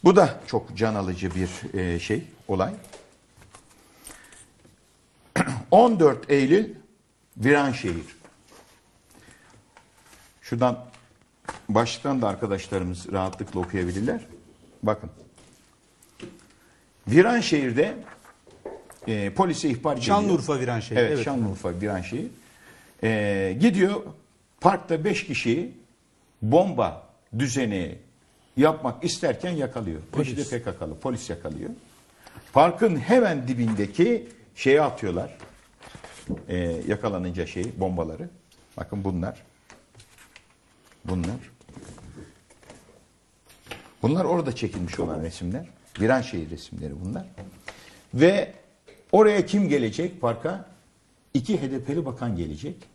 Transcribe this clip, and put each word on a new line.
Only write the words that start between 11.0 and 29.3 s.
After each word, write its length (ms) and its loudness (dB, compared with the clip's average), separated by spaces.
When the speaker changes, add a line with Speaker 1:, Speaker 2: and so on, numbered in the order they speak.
Speaker 1:
başlıktan 520 0
da 60 0
arkadaşlarımız 840 -4
rahatlıkla 480 -4
okuyabilirler. 600 -2
Bakın. 260 -2
Viranşehir'de, 880 4
e, 260 -2
polise 360 0
ihbar 260 -2
geliyor. 220 2
Speaker 2:
Şanlıurfa 420 2
Viranşehir, 400 -2
Speaker 1:
Evet, 120 4
Speaker 2:
evet. 140 0
Speaker 1:
Şanlıurfa 560 -4
Viranşehir. 460 -4
E, 560 0
gidiyor 420 4
parkta 420 2
beş 220 -2
kişi 460 -2
bomba 680 2
düzeni 580 -2
yapmak 460 2
isterken 480 -2